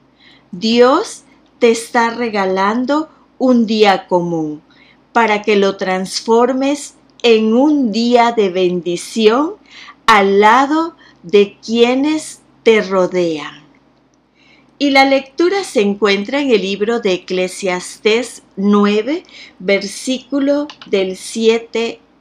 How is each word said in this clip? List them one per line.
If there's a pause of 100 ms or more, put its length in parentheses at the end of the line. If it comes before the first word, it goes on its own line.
(520)
Dios (360)
te
está
regalando (280)
un
día
común (500)
para
que
lo
transformes (280)
en
un
día
de
bendición (500)
al
lado (280)
de
quienes (220)
te
rodean. (1120)
Y
la
lectura
se
encuentra
en
el
libro
de
Eclesiastés (140)
nueve, (360)
versículo (200)
del
siete (200)